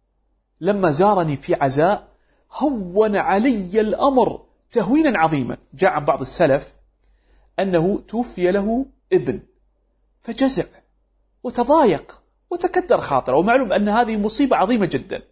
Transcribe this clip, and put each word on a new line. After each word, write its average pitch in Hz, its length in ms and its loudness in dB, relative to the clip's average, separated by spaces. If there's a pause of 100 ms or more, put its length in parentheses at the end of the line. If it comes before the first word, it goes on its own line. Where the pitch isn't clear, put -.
(600)
لما 185 300 0
زارني 170 440 2
في - 200 -2
عزاء 147 520 0 (440)
هون 208 640 -2
علي 196 640 0
الأمر 233 640 0 (260)
تهوينا 233 480 2
عظيما". 156 380 0 (160)
جاء 160 180 2
عن 147 140 -4
بعض 143 160 0
السلف 139 540 0 (840)
أنه 180 480 0
توفي 196 440 -2
له 220 340 -2 (280)
ابن، 127 260 0 (800)
فجزع 262 420 -2 (800)
وتضايق 240 760 0 (280)
وتكدر 349 500 -2
خاطره، 127 360 -2
ومعلوم 220 380 2
أن 208 160 0
هذه 220 280 0
مصيبة 214 380 0
عظيمة 190 300 2
جدًا - 460 -6